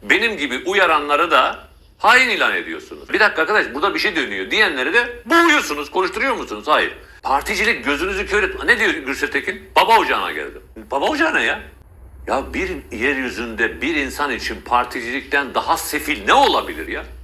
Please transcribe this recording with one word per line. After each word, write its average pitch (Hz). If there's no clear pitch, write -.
Benim 208
gibi 131
uyaranları 165
da -
hain 247
ilan 135
ediyorsunuz. -
Bir 214
dakika 208
arkadaş, 214
burada 202
bir 156
şey 196
dönüyor 101
diyenleri 165
de 240
boğuyorsunuz, 302
konuşturuyor 269
musunuz? 107
Hayır. 135
Particilik 196
gözünüzü 185
kör 208
et-, -
ne 233
diyor 214
Gürsel 139
Tekin? -
Baba 220
ocağına 107
geldim. 76
Baba 139
ocağı 311
ne -
ya? 131
Ya 131
bir 185
yeryüzünde 117
bir 156
insan 143
için 110
particilikten 123
daha -
sefil 147
ne 147
olabilir 170
ya? 147